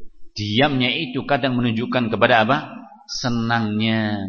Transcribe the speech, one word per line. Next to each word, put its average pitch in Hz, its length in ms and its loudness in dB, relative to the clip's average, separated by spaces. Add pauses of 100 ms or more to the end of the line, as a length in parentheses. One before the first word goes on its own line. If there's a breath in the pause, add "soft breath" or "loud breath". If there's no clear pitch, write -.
(360)
Diamnya 123 560 2
itu 127 320 -4
kadang 135 320 0
menunjukkan 120 560 0
kepada 113 320 4
apa? 127 140 2 (500)
Senangnya. 110 1200 -2